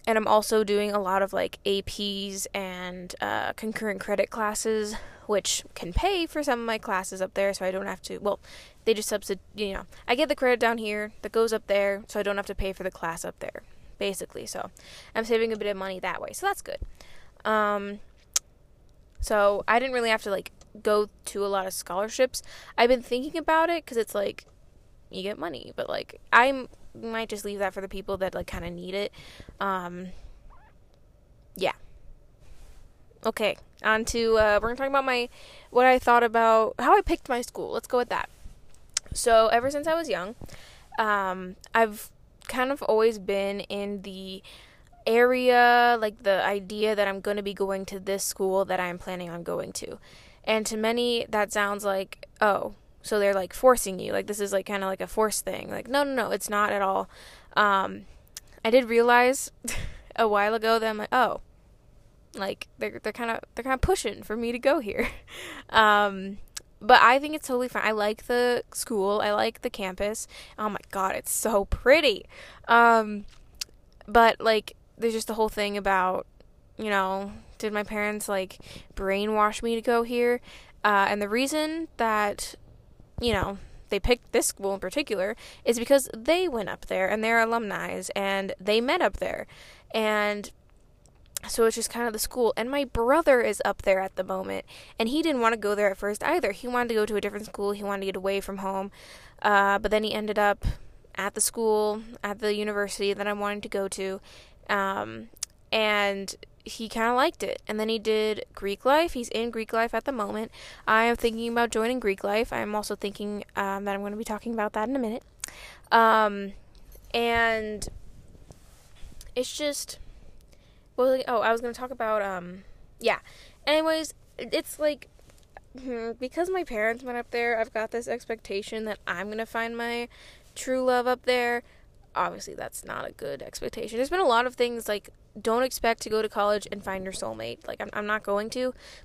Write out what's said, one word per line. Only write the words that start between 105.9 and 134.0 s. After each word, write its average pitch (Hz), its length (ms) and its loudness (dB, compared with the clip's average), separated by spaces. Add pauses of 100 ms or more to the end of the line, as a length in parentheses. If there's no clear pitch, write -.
he 220 240 -10
kinda 233 240 0
liked 277 300 2
it. - 240 -4
And 214 120 -4
then 220 80 -2
he 226 120 0
did 214 540 0
Greek 202 300 -6
life. 311 300 4
He's 240 160 -6
in 233 220 -4
Greek 226 200 -6
life 226 220 0
at 226 120 -2
the 285 60 -2
moment. 214 400 -4 (360)
I 220 160 6
am 233 120 4
thinking 233 340 -2
about 233 200 2
joining 226 300 0
Greek 196 240 -2
life. 208 280 0
I'm 214 240 -2
also 208 200 -6
thinking, 208 500 -8 (100)
um, 196 300 -4
that 202 100 -2
I'm 196 60 -6
gonna 202 160 -8
be 226 60 -6
talking 226 300 -8
about 214 200 -2
that 220 160 -2
in 269 60 -2
a 277 40 0
minute. 233 240 -4 (680)
Um, 214 640 6 (600)
and 226 760 0 (1500)
it's 254 200 -4
just, - 440 -6 (960)
what 254 100 2
was 262 160 4
I, - 60 -6
oh, 233 140 0
I 220 100 4
was 233 100 0
gonna 240 120 -6
talk 254 180 -10
about, 220 300 -2
um, 185 420 -8 (360)
yeah. 214 200 0 (460)
Anyways, 320 480 2 (240)
it's - 420 -4
like, 302 280 0 (720)
hmm, 233 400 -8
because 330 300 -2
my 370 140 -2
parents 226 400 -2
went 247 140 -8
up 240 140 -8
there, 240 280 0
I've 226 140 -4
got 220 180 -4
this 240 160 -6
expectation 220 800 -6
that 214 220 -6
I'm 185 220 -4
gonna 214 160 -6
find 233 320 -6
my 240 320 -6 (460)
true 262 280 -2
love 247 240 2
up 254 160 0
there. 240 400 0 (520)
Obviously, 180 400 -4
that's - 280 -10
not - 240 -8
a - 40 -16
good - 320 -10
expectation. - 540 -8
There's 269 120 -2